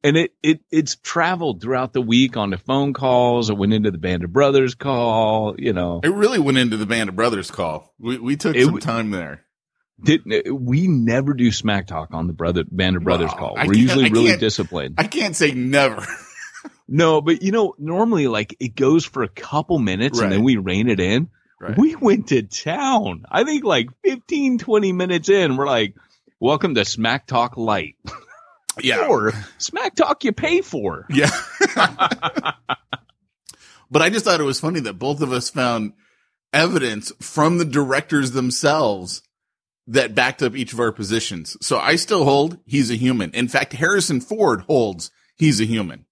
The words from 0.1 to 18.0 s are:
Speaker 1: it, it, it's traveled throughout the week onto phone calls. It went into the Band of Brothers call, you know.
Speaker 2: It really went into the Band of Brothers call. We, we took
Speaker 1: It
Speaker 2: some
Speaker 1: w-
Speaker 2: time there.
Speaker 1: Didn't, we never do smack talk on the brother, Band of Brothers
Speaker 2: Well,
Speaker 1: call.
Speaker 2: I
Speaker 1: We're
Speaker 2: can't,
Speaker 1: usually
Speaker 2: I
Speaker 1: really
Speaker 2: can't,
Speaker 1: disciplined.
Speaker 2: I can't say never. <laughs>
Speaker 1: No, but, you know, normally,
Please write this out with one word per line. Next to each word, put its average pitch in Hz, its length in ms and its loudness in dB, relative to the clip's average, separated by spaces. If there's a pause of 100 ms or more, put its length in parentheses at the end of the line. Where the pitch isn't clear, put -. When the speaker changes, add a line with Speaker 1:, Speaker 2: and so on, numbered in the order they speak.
Speaker 1:
it, 165 160 0 (120)
it, 156 160 2 (100)
it's 156 240 0
traveled 170 680 -4
throughout 127 320 -4
the 131 80 0
week 123 360 2
onto 98 200 -2
phone 139 360 -2
calls. 123 580 2
It 104 80 -2
went 104 160 2
into 107 160 2
the 87 80 -8
Band 90 240 -2
of 87 100 -8
Brothers 135 440 4
call, 110 840 0
you 127 140 -2
know. 87 320 -2
Speaker 2:
It 175 100 2
really 208 240 2
went 139 180 2
into 120 200 0
the 104 100 -4
Band 110 220 -2
of 90 80 -8
Brothers 107 340 0
call. 80 480 -6
We, 123 180 -6
we 123 200 -4
took 156 180 -2
Speaker 1:
It 123 60 2
Speaker 2:
some 151 140 6
Speaker 1:
w- 208 60 -4
Speaker 2:
time 113 300 -4
there. 80 340 -8 (560)
Speaker 1:
Didn't, 143 540 0 (100)
we 143 220 2
never 135 480 2
do 120 160 4
smack 101 380 -2
talk 80 260 -8
on 85 140 -4
the 85 40 -4
brother, 85 380 -2
Band 92 240 0
of 85 80 -2
Brothers 87 300 0
Speaker 2:
Well, - 60 -10
Speaker 1:
call. - 200 -6
Speaker 2:
I 127 80 0
Speaker 1:
We're 95 60 4
Speaker 2:
can't, 104 40 6
Speaker 1:
usually 127 280 6
Speaker 2:
I 110 60 4
Speaker 1:
really 117 180 4
Speaker 2:
can't, 92 120 2
Speaker 1:
disciplined. 85 580 -4
Speaker 2:
I 156 60 2
can't 208 320 -2
say 151 160 2
never. 127 600 0
<laughs> - 40 -12 (760)
Speaker 1:
No, 156 300 4
but, 160 220 0
you 190 100 0
know, 214 240 0
normally, 170 520 0